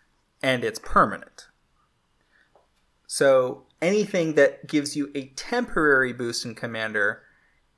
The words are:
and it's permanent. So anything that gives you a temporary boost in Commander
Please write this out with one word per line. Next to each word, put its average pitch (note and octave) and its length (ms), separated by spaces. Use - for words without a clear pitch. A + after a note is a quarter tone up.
and B2+ 220
it's G#2+ 160
permanent. - 680
So C3 600
anything F#3 540
that C#3+ 320
gives D3 280
you C#3+ 200
a C3 140
temporary D3+ 840
boost A#2+ 320
in A2+ 100
Commander A2 680